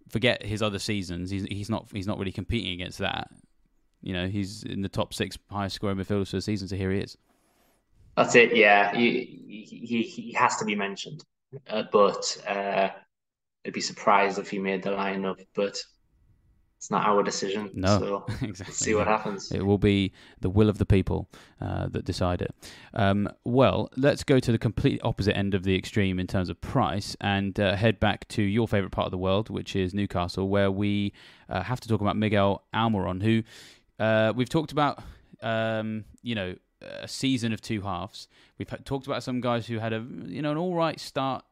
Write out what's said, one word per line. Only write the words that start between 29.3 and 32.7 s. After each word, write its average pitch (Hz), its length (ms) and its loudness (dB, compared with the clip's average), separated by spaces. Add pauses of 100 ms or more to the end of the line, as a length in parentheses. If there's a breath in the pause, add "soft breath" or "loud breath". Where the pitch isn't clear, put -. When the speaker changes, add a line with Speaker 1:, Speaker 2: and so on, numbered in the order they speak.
Speaker 1:
which 98 280 -6
is 92 160 0
Newcastle, 95 560 -2
where 98 200 4
we, 101 440 0 (340 loud breath)
uh, 95 160 -4
have 127 160 -4
to - 80 -16
talk 110 140 2
about 101 160 0
Miguel 101 560 2